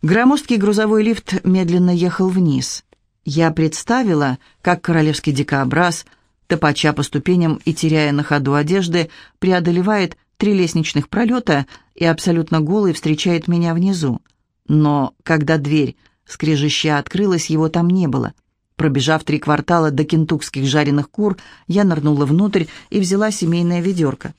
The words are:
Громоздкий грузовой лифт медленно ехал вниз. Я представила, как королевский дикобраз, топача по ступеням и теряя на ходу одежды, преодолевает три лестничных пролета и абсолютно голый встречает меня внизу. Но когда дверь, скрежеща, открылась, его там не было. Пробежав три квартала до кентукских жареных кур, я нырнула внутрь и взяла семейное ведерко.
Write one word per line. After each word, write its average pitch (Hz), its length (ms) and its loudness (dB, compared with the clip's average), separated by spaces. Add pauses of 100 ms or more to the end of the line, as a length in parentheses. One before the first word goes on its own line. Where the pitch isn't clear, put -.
Громоздкий 240 560 2
грузовой 214 460 2
лифт 208 420 -2
медленно 180 460 2
ехал 180 400 0
вниз. 160 540 -2 (380)
Я 160 280 0
представила, 160 880 0 (240)
как 175 180 0
королевский 156 540 0
дикобраз, 143 720 -2 (400)
топача 151 480 0
по - 80 -2
ступеням 165 640 0
и 165 80 -2
теряя 156 380 0
на 143 100 0
ходу 143 320 0
одежды, 170 560 0 (280)
преодолевает 180 760 0 (220)
три 202 160 2
лестничных 160 560 0
пролета 220 560 0 (280)
и 170 120 -2
абсолютно 165 560 0
голый 185 320 0
встречает 160 520 -2
меня 170 280 0
внизу. 170 480 -2 (440)
Но 147 460 2 (100)
когда 156 360 0
дверь, 143 380 -2 (280)
скрежеща, 151 720 0
открылась, 175 540 -2
его 156 180 2
там 170 220 0
не 185 160 2
было. 120 260 -2 (440)
Пробежав 147 480 0
три 156 140 -2
квартала 151 520 0
до 143 140 0
кентукских 151 600 -2
жареных 143 460 0
кур, 208 260 -2 (300)
я 202 180 0
нырнула 151 400 0
внутрь 175 400 0 (240)
и - 120 -2
взяла 196 300 0
семейное 175 520 -2
ведерко. 165 560 -2